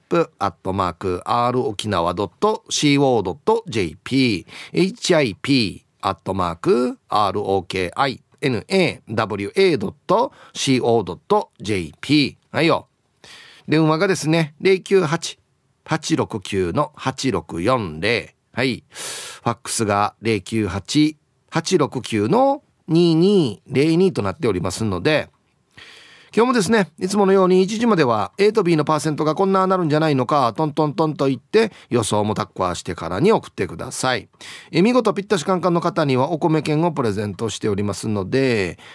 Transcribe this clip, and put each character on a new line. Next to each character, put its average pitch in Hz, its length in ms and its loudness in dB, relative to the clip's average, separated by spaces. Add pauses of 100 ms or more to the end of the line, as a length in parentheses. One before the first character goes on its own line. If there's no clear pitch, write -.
プ 165 300 0
ア 101 80 0
ッ 95 60 -6 (100)
ト 95 100 -4
マ 95 160 0
ー 85 40 -6
ク 92 320 -4
ア 120 220 0
ー 123 40 0
ル 123 160 -2
沖 107 220 -6
縄 90 260 0
ド 101 80 -2
ッ 98 160 -6
ト - 320 0
シ 143 260 2
ー 143 40 2
オ 131 180 4
ー 98 40 0
ド 90 100 -4
ッ - 120 -18
ト 110 220 2
ジ 110 140 -2
ェ 85 100 -2
ー 82 120 -16
ピ 123 440 0 (260)
ー、 190 220 2
ヒ 147 380 2
ッ - 20 -20 (440)
プ - 60 -20 (160)
ア 104 80 -2
ッ 95 140 -2
ト 95 120 -4
マ 90 160 -2
ー 85 60 -8
ク 247 420 0 (100)
ア 104 200 2
ー - 20 -2
ル 104 100 -4
オ 98 220 0
ー - 20 -20
ケ 92 220 -4
ー 85 120 -10
ア 139 80 2
イ 117 140 -8 (180)
エ 151 120 -2
ヌ 110 160 -4
エ 185 420 0
ー 110 60 -8
ダ 113 100 0
ブ 101 120 -6
リ 101 100 -4
ュ - 60 -12
ー 190 180 2
エ - 20 2
ー 131 60 2
ド - 80 -6
ッ - 60 -10 (120)
ト 226 280 0 (200)
シ - 260 0
ー 110 40 -2
オ 117 180 2
ー - 20 -2
ド 87 100 -8
ッ 73 140 -16
ト 208 220 0 (100)
ジ 95 140 -6
ェ 87 160 -4
ー - 100 -20
ピ 139 380 0 (140)
ー。 - 40 -8
は 131 60 0
い 165 60 2
よ。 139 200 0 (800)
電 156 200 4
話 156 100 2
が 196 100 0
で 190 80 2
す 156 140 -2
ね、 160 320 2
零 190 200 2
九 190 220 2
八 160 360 -4 (440)
八 160 320 -4
六 113 260 -2
九 92 320 -2
の - 220 -2
八 131 360 -4
六 85 320 -4
四 101 360 -2
零。 104 360 -2 (180)
は 123 100 -4
い。 127 280 -4
フ - 580 -10
ァ - 40 2
ッ - 20 -14
ク - 160 -12
ス 120 120 -2
が 101 380 0
零 107 200 -2
九 110 260 -4
八 147 500 0 (320)
八 165 300 0
六 127 240 -2
九 107 240 -2
の 269 340 2 (260)
二 165 280 4
二 170 500 2
零 151 320 2
二 185 160 4
と - 80 -4
な 95 120 -2
っ - 40 -20
て - 100 -2
お 107 40 2
り 90 100 -2
ま 92 80 -2
す 113 160 -4
の 92 160 -2
で、 139 280 0 (1080)
今 214 80 4
日 240 60 2
も 262 40 2
で 233 100 2
す 165 60 -2
ね、 220 300 2
い 185 80 -4
つ 196 80 -4
も 202 120 4
の 190 40 4
よ 190 140 4
う - 20 4
に 185 140 6
一 208 180 -2
時 240 80 0
ま 214 80 4
で 165 80 4
は 110 340 0
A 208 140 4
と 220 100 2
B 170 140 2
の 151 80 2
パ 151 140 0
ー - 20 -2
セ 147 100 -2
ン 151 60 -2
ト 156 80 -2
が 151 120 0
こ 185 100 0
ん 190 80 2
な 190 140 2
な 190 100 2
る 180 80 0
ん 151 40 0
じ 147 60 2
ゃ 156 60 2
な 160 80 2
い 147 60 2
の 127 100 0
か、 127 320 0
ト 160 80 0
ン 147 80 -4
ト 156 140 0
ン 139 60 -4
ト 160 140 0
ン 151 60 -2
と 143 160 -2
言 131 80 -2
っ - 20 -14
て、 220 320 0 (180)
予 117 140 2
想 104 220 0
も 107 100 -2
タ 107 60 -2
ッ 104 60 -6
カ 90 240 -4
ー 85 40 -6
し - 80 -12
て 92 100 -8
か 82 140 -8
ら 92 140 -4
に 202 100 4
送 185 160 0
っ - 40 -20
て 98 160 -4
く 165 100 -12
だ 135 160 -12
さ 127 240 -2
い。 117 100 -10 (420)
え、 160 120 2
見 220 100 4
事 226 220 2
ぴ 190 100 -6
っ - 20 -20
た 208 120 0
し 143 80 -6
カ 190 100 0
ン 170 60 -2
カ 180 80 2
ン 175 40 2
の 170 60 2
方 170 240 0
に 131 140 2
は 139 140 0
お 165 60 -2
米 156 240 0
券 151 220 0
を 175 80 0
プ 143 120 -4
レ 110 100 0
ゼ 104 100 -4
ン 104 120 -6
ト 113 140 -6
し - 80 -8
て 113 120 -4
お 101 60 0
り 104 80 -2
ま 101 100 -2
す 113 160 -8
の 98 200 -4
で、 110 480 0 (180)